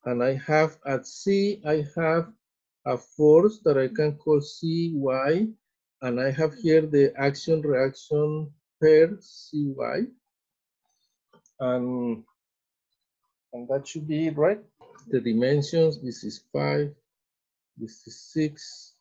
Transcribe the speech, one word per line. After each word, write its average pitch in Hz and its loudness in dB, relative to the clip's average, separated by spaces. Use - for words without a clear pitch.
And 123 -2
I 135 -2
have 156 0
at 135 -4
C, 196 -2
I 151 0
have 165 0
a 127 -2
force 160 4
that 147 2
I 131 0
can 151 -2
call 151 0
C 165 -4
Y, 139 0
and 123 -4
I 135 0
have 151 -2
here 160 4
the 143 4
action 139 0
reaction 151 -2
pair 160 6
C 147 -6
Y. 131 -4
And, 123 -4
and 123 -14
that 139 -4
should 156 -12
be 160 -2
it, 147 -6
right? 196 0
The 127 0
dimensions, 143 0
this 123 -12
is - -14
five, 147 -2
this 113 -16
is - -20
six. - -8